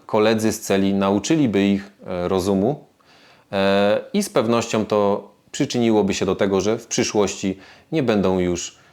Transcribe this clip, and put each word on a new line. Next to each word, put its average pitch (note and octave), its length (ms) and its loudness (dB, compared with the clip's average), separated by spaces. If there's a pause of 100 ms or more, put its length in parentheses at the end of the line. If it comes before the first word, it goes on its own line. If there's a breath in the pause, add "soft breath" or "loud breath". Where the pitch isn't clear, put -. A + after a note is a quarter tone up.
koledzy A2 460 2
z - 80 -8
celi G2 340 0
nauczyliby G2+ 720 2
ich, G2 260 -2 (140)
e, F2+ 220 -4
rozumu, G2 560 0 (680 soft breath)
e, G2+ 480 2 (120)
i G3+ 100 -2
z G3+ 80 -6
pewnością A2+ 560 0
to G2+ 440 0 (220)
przyczyniłoby A2+ 640 0
się F#2+ 120 -4
do F#2 100 0
tego, G2 240 0
że G#2 180 -2
w - 80 -16
przyszłości G2+ 720 -2 (340 loud breath)
nie D#3+ 100 0
będą G2 360 2
już F2+ 400 -4 (140 soft breath)